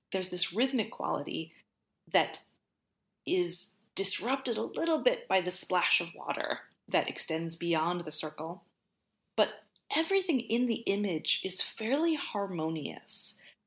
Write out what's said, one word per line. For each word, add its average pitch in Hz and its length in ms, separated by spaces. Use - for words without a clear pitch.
there's 185 160
this 180 240
rhythmic 247 380
quality - 600
that - 280
is 170 440
disrupted 240 600
a 208 60
little 320 360
bit 233 300
by 190 120
the 175 100
splash - 500
of 170 140
water - 460
that 165 200
extends 160 480
beyond 170 460
the - 100
circle. 160 500
But - 260
everything 330 440
in 240 260
the 233 200
image 196 580
is 190 180
fairly 294 540
harmonious. 165 1200